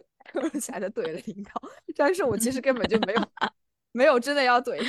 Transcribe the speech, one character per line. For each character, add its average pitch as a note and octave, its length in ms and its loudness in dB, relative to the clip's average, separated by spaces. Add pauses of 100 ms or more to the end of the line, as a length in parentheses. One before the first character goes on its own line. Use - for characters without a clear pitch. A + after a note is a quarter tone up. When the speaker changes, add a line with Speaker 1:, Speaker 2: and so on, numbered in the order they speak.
(120)
Speaker 1:
<laughs> - 200 -20
突 C#4 80 -4
如 C4+ 80 0 (120)
其 - 120 -8
来 - 80 -8
地 G#3 100 -6
怼 A3 120 -6 (100)
了 F3 140 -10
领 G3 180 -12
导， - 80 -20 (440)
但 D4+ 180 4
是 F#4 80 -2
我 A#3 140 0
其 A3+ 160 0
实 C4 80 -4
根 C4 140 2
本 G#3+ 140 -2
就 G#3+ 120 4
没 G3+ 140 -2
有， A3+ 80 0 (340)
Speaker 2:
<laughs> - 360 -20
Speaker 1:
没 A#3+ 120 2
有 C#4 160 6
真 C#4+ 160 -2
的 C#4 60 2
要 B3 180 4
怼 A3 180 -4 (100)